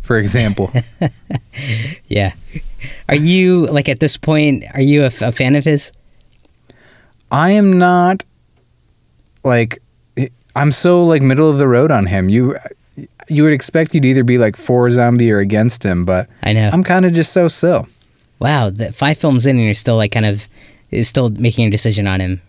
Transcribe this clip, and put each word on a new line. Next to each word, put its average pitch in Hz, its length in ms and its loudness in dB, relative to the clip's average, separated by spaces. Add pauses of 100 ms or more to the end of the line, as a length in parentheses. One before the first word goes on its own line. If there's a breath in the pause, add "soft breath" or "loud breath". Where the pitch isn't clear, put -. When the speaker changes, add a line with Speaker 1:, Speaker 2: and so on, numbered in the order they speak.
Speaker 1:
for 117 160 0
example. 101 580 -2
Speaker 2:
<laughs> 120 40 -2 (1300 loud breath)
Yeah. 101 260 -2 (720 loud breath)
Are 147 80 0
you, 180 520 2
like, 143 200 -2
at 127 120 -4
this - 180 0
point, 151 460 0 (100)
are 139 80 -2
you 147 220 4
a, 131 40 2
f-, 120 140 -4
a 117 100 -2
fan 135 240 0
of 143 80 0
his? 147 280 0 (1400 soft breath)
Speaker 1:
I 160 200 2
am 202 200 4
not, 180 540 2 (1160)
like, 120 360 0 (760)
I'm 143 160 2
so, 175 340 2
like, 160 160 2
middle 135 280 2
of 143 80 0
the 139 100 2
road 127 240 2
on 101 160 0
him. 92 220 0
You, 123 280 0 (720)
you 151 140 2
would 151 100 4
expect 156 400 -2
you'd 143 120 2
either 131 180 2
be, 123 140 2
like, 110 180 2
for 123 360 0
Zombie 120 400 2
or 104 80 2
against 107 440 0
him, 87 200 -2
but 92 240 -2 (140)
Speaker 2:
I 107 120 -2
know. 107 200 2
Speaker 1:
I'm 180 100 0
kinda 185 280 2
just 165 200 0
so-so. 170 560 0 (520)
Speaker 2:
Wow, 131 300 0
the, 104 220 -8
five 147 260 -2
films 131 280 0
in 131 120 2
and 113 80 2
you're 104 100 0
still, 117 200 -2
like, 107 160 0
kind 110 140 -2
of, 101 220 -4 (440 soft breath)
is 113 160 -2
still 123 220 0
making 113 380 0
a - 20 0
decision 104 380 -2
on 95 120 -2
him, 92 300 -4